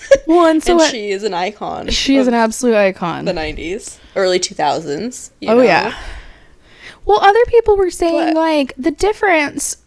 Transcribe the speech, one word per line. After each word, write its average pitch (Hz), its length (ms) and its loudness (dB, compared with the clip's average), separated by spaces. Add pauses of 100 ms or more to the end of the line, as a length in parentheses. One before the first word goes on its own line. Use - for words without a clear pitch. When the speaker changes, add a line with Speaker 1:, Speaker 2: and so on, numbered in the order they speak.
(280)
Speaker 1:
Well, 339 200 4
and 320 140 2
so 349 120 0
Speaker 2:
And 339 60 4
Speaker 1:
what 302 120 2
Speaker 2:
she 208 200 -6
is 196 120 -6
an 190 100 -4
icon 175 540 -6
Speaker 1:
She - 300 0
is 254 100 2
Speaker 2:
of 240 60 2
Speaker 1:
an 233 40 2
absolute 226 380 0
icon. 180 480 -2
Speaker 2:
the 196 80 -4
nineties, 165 680 -8 (160)
early 185 260 0
two 180 160 -8
thousands, 151 840 -4
you - 100 -12
Speaker 1:
Oh, 226 100 2
Speaker 2:
know? 262 40 6
Speaker 1:
yeah. 202 340 2 (1080)
Well, 415 160 4
other 403 240 4
people 453 320 2
were 381 120 2
saying, 330 440 0
Speaker 2:
What? - 20 0
Speaker 1:
like, 320 420 0
the 285 140 -2
difference, 339 960 -2